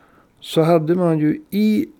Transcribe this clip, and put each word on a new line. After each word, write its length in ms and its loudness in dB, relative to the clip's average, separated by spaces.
så 220 -2
hade 320 2
man 240 0
ju 220 -2
i 360 0